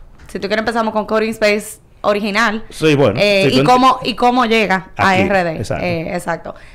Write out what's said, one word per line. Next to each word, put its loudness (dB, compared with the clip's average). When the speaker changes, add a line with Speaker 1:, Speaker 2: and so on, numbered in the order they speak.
Speaker 1:
si -10
tú -6
quieres -2
empezamos -2
con -2
Coding 0
Space -2
original. -2
Speaker 2:
Sí, 2
bueno, 2
Speaker 1:
Eh, 2
Speaker 2:
si 2
tú 2
Speaker 1:
y 4
Speaker 2:
ent- 2
Speaker 1:
cómo, 4
y -4
cómo 2
llega 0
a 0
Speaker 2:
Aquí, 2
Speaker 1:
R 0
D. -4
Speaker 2:
exacto. -6
Speaker 1:
Eh, -4
exacto. -8